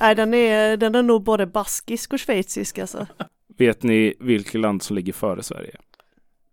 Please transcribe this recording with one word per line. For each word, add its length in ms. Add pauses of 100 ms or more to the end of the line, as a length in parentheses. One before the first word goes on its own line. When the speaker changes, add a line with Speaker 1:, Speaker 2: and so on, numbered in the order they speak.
Speaker 1:
Nej, 140
den 200
är, 420
den 180
är 80
nog 200
både 240
baskisk 680
och 80
schweizisk, 580
alltså. 280 (520)
Speaker 2:
Vet 240
ni 380
vilket 400
land 220
som 140
ligger 160
före 300
Sverige? 340 (760)